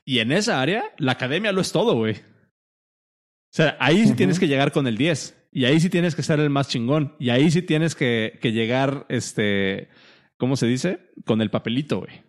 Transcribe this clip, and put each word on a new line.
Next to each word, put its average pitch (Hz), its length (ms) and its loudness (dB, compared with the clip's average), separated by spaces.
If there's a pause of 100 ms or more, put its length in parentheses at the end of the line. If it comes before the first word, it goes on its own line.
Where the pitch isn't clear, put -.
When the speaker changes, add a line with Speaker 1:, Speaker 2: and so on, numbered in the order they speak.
Speaker 1:
Y 127 140 -2
en 113 120 0
esa 196 300 0
área, 185 240 -2 (140)
la 131 140 0
academia 160 400 -4
lo 190 100 0
es - 100 -6
todo, 202 220 2
güey. 110 200 0
O - 1400 -20
sea, 156 280 2
ahí 151 200 4
sí 226 80 6
Speaker 2:
Ujú. - 80 2
Speaker 1:
tienes 185 220 2
que 185 100 2
llegar 139 240 2
con 143 140 0
el 113 120 -4
diez. - 540 -4
Y 131 120 -2
ahí 147 160 4
sí 180 80 4
tienes 175 260 0
que 151 80 -6
ser 151 180 0
el 151 100 0
más 139 180 -2
chingón. 139 500 -2
Y 120 120 -2
ahí 135 200 4
sí 170 120 2
tienes 156 320 0
que, 117 480 -2
que 120 100 0
llegar, 127 560 -2
este, 101 800 -2 (500)
¿cómo 127 180 0
se 127 100 0
dice? 131 460 -4 (120)
Con 110 160 0
el 107 100 0
papelito, 120 500 -4
güey. - 280 -16